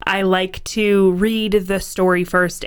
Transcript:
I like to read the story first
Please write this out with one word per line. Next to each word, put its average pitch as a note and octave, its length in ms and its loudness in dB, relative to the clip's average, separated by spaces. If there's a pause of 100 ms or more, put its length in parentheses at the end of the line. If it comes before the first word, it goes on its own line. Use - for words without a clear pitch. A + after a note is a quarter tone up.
I F#3+ 140 -2
like F#3 420 0
to G3+ 480 2
read G#3+ 400 0
the F#3+ 300 0
story F3+ 420 0
first F3+ 440 -2